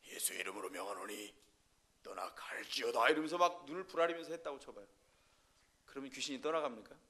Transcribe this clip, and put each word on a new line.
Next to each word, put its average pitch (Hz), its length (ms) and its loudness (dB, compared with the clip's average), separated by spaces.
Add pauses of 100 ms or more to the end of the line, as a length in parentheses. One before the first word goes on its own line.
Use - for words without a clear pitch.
예수 90 260 -2
이름으로 95 360 -4
명하노니 101 640 -8 (680)
떠나갈지어다. - 1040 2
이러면서 156 280 4
막 175 280 6
눈을 170 200 -8
부라리면서 165 460 2
했다고 156 280 -8
쳐봐요. 104 260 -16 (1000)
그러면 139 240 -8
귀신이 131 320 -4
떠나갑니까? 143 540 0 (140)